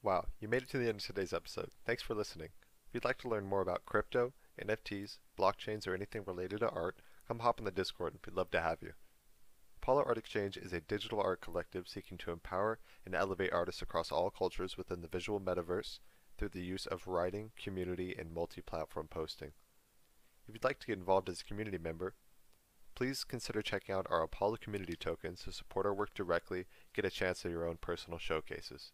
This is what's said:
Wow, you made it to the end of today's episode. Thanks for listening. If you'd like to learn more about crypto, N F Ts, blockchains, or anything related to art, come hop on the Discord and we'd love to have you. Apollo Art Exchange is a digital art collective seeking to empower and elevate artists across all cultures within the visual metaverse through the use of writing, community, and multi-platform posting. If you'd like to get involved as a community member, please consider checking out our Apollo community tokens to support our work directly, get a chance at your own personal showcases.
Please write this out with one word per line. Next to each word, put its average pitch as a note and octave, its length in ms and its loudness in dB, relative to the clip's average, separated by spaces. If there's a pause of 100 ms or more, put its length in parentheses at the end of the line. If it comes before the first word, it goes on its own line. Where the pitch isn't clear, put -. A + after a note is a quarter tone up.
Wow, F#2 220 4 (140)
you G#2+ 80 -6
made B2 140 4
it B2+ 80 -12
to C#3 80 0
the A#2+ 120 4
end G#2+ 100 0
of - 80 -4
today's F#2+ 260 0
episode. - 360 -4 (140)
Thanks A#2+ 200 0
for - 100 -2
listening. F2 360 -2 (380)
If - 60 -16
you'd B2 120 -2
like B2+ 140 2
to B2+ 100 -6
learn G#2 180 0
more G2 140 4
about F2+ 260 0
crypto, A#2+ 460 2 (280)
N G2+ 80 -4
F G#2+ 140 2
Ts, G2+ 340 -6 (180)
blockchains, G2 520 2
or F#2 80 2
anything G2+ 320 -4
related F#2 320 -2
to - 100 4
art, E2+ 280 -2 (300)
come A#2 120 -2
hop A#2 200 6
on A2+ 60 -4
the G2 60 0
Discord F2 420 0
and - 100 -14
we'd F2+ 140 -4
love F#2 140 2
to E2+ 100 6
have E2 220 2
you. - 80 -10 (920)
Apollo C3+ 220 6
Art A#2+ 120 4
Exchange G2+ 400 -2
is F#2 160 -6
a E2+ 80 0
digital G#2 400 0
art F2+ 180 4
collective F2 480 -4
seeking - 300 -10
to - 140 -4
empower G2 480 0 (260)
and F#2 100 -4
elevate F#2+ 380 2
artists F2 280 2
across - 300 0
all F2 180 4
cultures F#2 460 -2
within F2+ 240 -4
the E2+ 80 -8
visual G2 320 0
metaverse F2+ 600 0 (380)
through G#2 120 0
the F2+ 140 -6
use F#2 240 -4
of F#2 200 -4
writing, F#2 480 0
community, F2+ 640 -2
and E2 160 -8
multi-platform E2 720 -4
posting. D#2 440 -6 (920)
If G#2+ 100 -14
you'd - 100 -8
like - 140 2
to - 80 -10
get G#2+ 100 2
involved F#2 320 6
as E2+ 100 -4
a - 60 -12
community G#2 320 -2
member, E2 380 -2 (800)
please C3 280 0
consider A2 380 -2
checking G2 340 0
out F#2+ 140 2
our E2 140 6
Apollo G#2+ 360 4
community F#2+ 380 -4
tokens F2 460 -4
to - 100 -4
support - 320 -2
our G2+ 80 6
work G2+ 200 0
directly, F2+ 520 2 (280)
get G2+ 120 0
a F#2 40 4
chance F2+ 360 0
at F2 60 0
your E2+ 140 0
own E2 140 0
personal E2+ 400 -4
showcases. - 720 -2